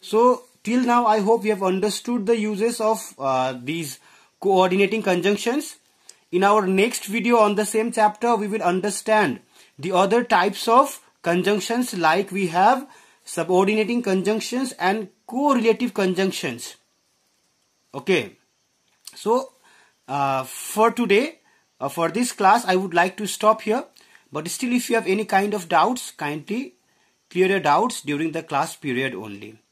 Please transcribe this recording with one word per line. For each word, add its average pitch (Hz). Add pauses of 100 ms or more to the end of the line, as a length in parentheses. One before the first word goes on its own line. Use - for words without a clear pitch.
So 240 (180)
till 240
now, 240
I 214
hope 208
you 214
have 196
understood 196
the 233
uses 214
of, 220
uh, 131 (100)
these 147 (420)
coordinating 190
conjunctions. 202 (540)
In 180
our 202
next 190
video 226
on 208
the 208
same 220
chapter, 220
we 208
will 208
understand 185 (400)
the 175
other 196
types 196
of 254 (220)
conjunctions, 196
like 175
we 185
have 208 (380)
subordinating 190
conjunctions 214
and 196 (200)
correlative 247
conjunctions. 185 (1160)
Okay. 139 (800)
So, 247 (560)
uh, 135
for 220
today, 233 (400)
uh, 135
for 165
this 240
class, 202
I 185
would 185
like 180
to 208
stop 214
here. 220 (460)
But 156
still, 247
if 247
you 233
have 220
any 202
kind 202
of 180
doubts, 180
kindly 156 (540)
clear 185
your 190
doubts 170
during 147
the 156
class 156
period 131
only. 104 (140)